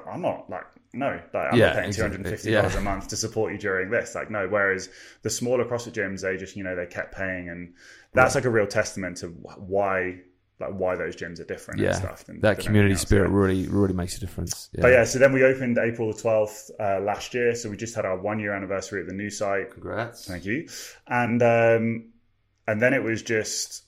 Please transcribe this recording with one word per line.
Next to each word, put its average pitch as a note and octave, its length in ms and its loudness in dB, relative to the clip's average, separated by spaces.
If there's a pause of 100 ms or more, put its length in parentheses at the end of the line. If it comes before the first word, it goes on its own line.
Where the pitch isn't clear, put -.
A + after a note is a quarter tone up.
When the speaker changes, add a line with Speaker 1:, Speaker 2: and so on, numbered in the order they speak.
Speaker 1:
"I'm A#2+ 140 -8
not, G#2+ 280 -4
like, F#2 160 -8 (280)
no, A#2+ 260 -4 (140)
like, D#2+ 180 0
I'm A#2+ 60 4
Speaker 2:
Yeah, G#2+ 100 8
Speaker 1:
not D2+ 80 2
paying F#2 120 -2
Speaker 2:
exactly. G2 60 -4
Speaker 1:
two F#2 80 -4 (160)
hundred F#2 120 -6
fifty G#2+ 220 -4
dollars G2+ 240 2
Speaker 2:
Yeah. G2 40 0
Speaker 1:
a G2 40 -2
month G2 260 -4
to A2 80 -8
support G#2+ 340 -2
you G2+ 60 -8
during F#2 320 -2
this." G#2+ 260 -2
Like, D2+ 160 -6
no. G2+ 160 -4
Whereas G2 420 0 (340)
the A2 80 -2
smaller B2 340 0
CrossFit A#2+ 280 -6
gyms, F#2+ 280 -4
they F#2+ 160 -2
just, F#2+ 180 -12
you G2+ 80 -10
know, F#2 120 -6
they F2+ 100 -4
kept - 300 -10
paying, F#2 340 -6
and F2 240 -12 (400)
that's, B2+ 220 4
Speaker 2:
Yeah. - 40 4
Speaker 1:
like, A#2+ 60 -2
a B2+ 60 4
real G#2+ 160 4
testament F#2+ 500 -2
to F2+ 120 -10
wh-, - 380 -16
why, F#2 540 0 (380)
like, - 140 -6
why F#2 220 -2
those E2+ 200 -6
gyms E2+ 240 -12
are D#2 40 -12
different - 360 -10
Speaker 2:
Yeah. - 100 2
Speaker 1:
and G1+ 80 0
stuff - 280 -8
than, - 160 -16
Speaker 2:
That G2+ 160 4
Speaker 1:
than - 100 -6
Speaker 2:
community G#2 240 6
Speaker 1:
anything F2+ 80 2
else, - 20 -2
Speaker 2:
spirit G2 300 4
Speaker 1:
yeah. G2 60 4
Speaker 2:
really, F#2+ 300 4
really G2 280 2
makes F2 220 -4
a - 20 -12
difference. - 540 -8
Yeah. - 100 -2
Speaker 1:
But B2 80 8
yeah, A#2+ 140 8
so - 120 -2
then C3+ 160 8
we B2+ 100 6
opened C3 360 4
April A#2 340 0
the - 60 -10
twelfth, A2 500 0 (100)
uh, G2 200 0
last G2 340 -4
year. A#2+ 220 0
So A2+ 160 -8
we G2 60 -8
just A2+ 180 -10
had G2+ 100 -2
our F#2+ 120 -2
one G#2 220 -2
year G#2 140 -2
anniversary F#2+ 480 -4
at E2 60 -8
the F#2 80 -8
new G2+ 160 -6
site. G2 400 -4
Speaker 2:
Congrats. F2+ 560 -8
Speaker 1:
Thank F2+ 180 -10
you. B2 220 -4 (400)
And, A#2+ 340 2
um, A#2 640 4 (640)
and G#2+ 140 0
then B2+ 120 4
it B2+ 100 2
was A2 200 -2
just - 640 -4